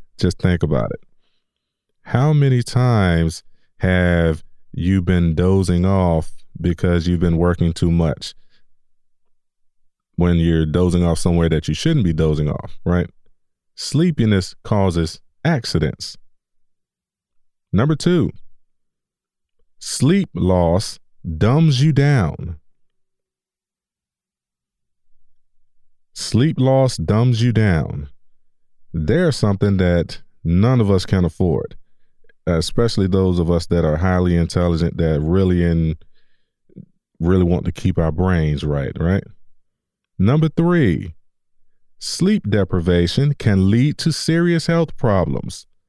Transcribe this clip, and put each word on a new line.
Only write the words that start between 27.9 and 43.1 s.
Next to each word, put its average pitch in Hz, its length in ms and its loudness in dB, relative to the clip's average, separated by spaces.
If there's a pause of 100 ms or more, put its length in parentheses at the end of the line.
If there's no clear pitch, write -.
There's 120 420 0
something 101 420 0
that 87 460 0 (200)
none 107 380 2
of 101 80 0
us 92 160 2
can 92 200 0
afford, 80 500 -2 (720)
especially 95 580 -2
those 92 320 0
of 85 140 0
us 85 160 -2
that 85 180 0
are 76 120 0
highly 90 380 0
intelligent, 85 600 -2
that 80 240 0
really 90 420 0
in, 82 340 -2 (1200)
really 90 240 2
want 87 220 0
to 87 60 -4
keep - 280 -4
our 80 120 0
brains 80 520 0
right, 71 360 -4
right? 87 240 0 (920)
Number 147 320 2
three, 151 640 0 (840)
sleep 190 500 -2
deprivation 92 880 2